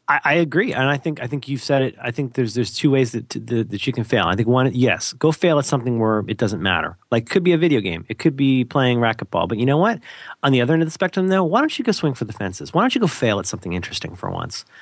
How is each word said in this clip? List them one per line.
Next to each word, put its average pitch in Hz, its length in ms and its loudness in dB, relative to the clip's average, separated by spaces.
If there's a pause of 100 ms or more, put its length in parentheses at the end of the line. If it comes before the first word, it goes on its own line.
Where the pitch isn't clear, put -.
I, 143 180 4
I 143 80 4
agree, 170 400 2
and 131 160 0
I 143 80 0
think, 151 240 -6
I 127 60 -6
think 139 200 -6
you've 135 140 -4
said 135 220 2
it. 127 180 -4
I 127 100 -6
think 127 220 -6
there's, 117 220 -2
there's 117 200 -2
two - 160 2
ways 131 220 4
that, - 160 -6
to, - 100 -8
that, 113 300 -2
that 104 180 -6
you 131 60 0
can 120 100 -2
fail. 110 220 2
I 87 100 2
think 110 120 0
one, 127 260 4
yes, 123 400 2
go 160 180 2
fail 160 280 2
at 131 60 0
something 120 340 -2
where 110 280 2
it 110 100 -4
doesn't 101 240 -2
matter. 87 360 0 (140)
Like, 117 180 0
could 185 140 2
be 175 100 4
a 165 40 4
video 156 220 4
game, 92 300 -4
it 113 100 -8
could 151 160 0
be 135 300 2
playing 123 320 2
racquetball. 110 500 -2
But 107 120 -2
you 123 60 0
know 139 120 4
what? 220 220 2 (440)
On 139 80 4
the 127 80 4
other 123 140 2
end 165 80 4
of 165 60 0
the 160 40 -6
spectrum, 185 380 -2
though, 190 160 4
why 175 160 2
don't 311 180 -2
you 254 60 -4
go - 80 2
swing 147 220 -2
for 120 100 -6
the 104 80 -10
fences? 101 400 -8
Why 170 80 4
don't 247 140 2
you 269 40 2
go 214 80 2
fail 110 320 0
at 87 60 -6
something - 260 -8
interesting - 440 -6
for 92 160 -10
once? 85 340 -8 (160)